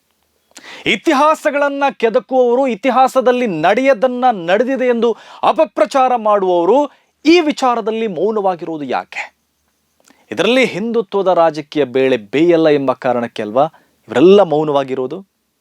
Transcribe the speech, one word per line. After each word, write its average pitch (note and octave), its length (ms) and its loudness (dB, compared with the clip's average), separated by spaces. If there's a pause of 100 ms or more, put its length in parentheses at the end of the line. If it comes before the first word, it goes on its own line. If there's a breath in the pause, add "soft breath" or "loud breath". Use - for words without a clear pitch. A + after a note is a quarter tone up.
(880 loud breath)
ಇತಿಹಾಸಗಳನ್ನ C#4+ 1000 0 (120)
ಕೆದಕುವವರು B3 680 0
ಇತಿಹಾಸದಲ್ಲಿ B3 800 0
ನಡೆಯದನ್ನ A#3+ 840 0
ನಡೆದಿದೆ G#3+ 540 -2
ಎಂದು A#3 320 0 (260 loud breath)
ಅಪಪ್ರಚಾರ C4 760 0
ಮಾಡುವವರು G3+ 760 0 (340 soft breath)
ಈ E4+ 160 4
ವಿಚಾರದಲ್ಲಿ A#3 640 -2
ಮೌನವಾಗಿರುವುದು F3 800 -4
ಯಾಕೆ? G#2 500 -8 (960 soft breath)
ಇದರಲ್ಲಿ A3+ 340 0
ಹಿಂದುತ್ವದ G#3+ 640 -4
ರಾಜಕೀಯ D#3+ 580 0
ಬೇಳೆ C3 320 0
ಬೇಯಲ್ಲ D#3+ 520 2
ಎಂಬ C#3 240 0
ಕಾರಣಕ್ಕೆ A#2+ 500 -4
ಅಲ್ವಾ A2 220 0 (440 soft breath)
ಇವರೆಲ್ಲ F3 340 6
ಮೌನವಾಗಿರೋದು? D3 840 -2 (340)